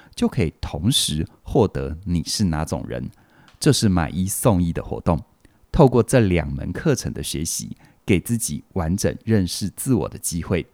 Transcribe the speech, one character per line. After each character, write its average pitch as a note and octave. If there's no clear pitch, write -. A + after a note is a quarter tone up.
就 A#3+
可 A#2+
以 D2+
同 F2
时 -
获 A2
得 C#2
你 F2
是 -
哪 D#2+
种 -
人， B1
这 -
是 A#2
买 F2
一 F#2
送 G2
一 E2+
的 -
活 -
动。 E2
透 D3+
过 A#2+
这 -
两 F2
门 C#2+
课 C#3+
程 C2
的 C#2+
学 D2
习， -
给 F#2
自 A#2
己 D2+
完 E2+
整 F#2+
认 G#2
识 G2
自 -
我 G2
的 -
机 E2
会。 F2